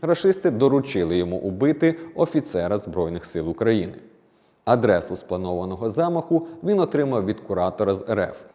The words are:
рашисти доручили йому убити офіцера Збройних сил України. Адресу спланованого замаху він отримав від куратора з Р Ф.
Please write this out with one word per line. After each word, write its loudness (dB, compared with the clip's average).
рашисти 2
доручили 2
йому 0
убити 0
офіцера 0
Збройних -4
сил -6
України. 0
Адресу 2
спланованого -4
замаху 0
він 2
отримав 0
від -4
куратора 0
з -8
Р 0
Ф. -2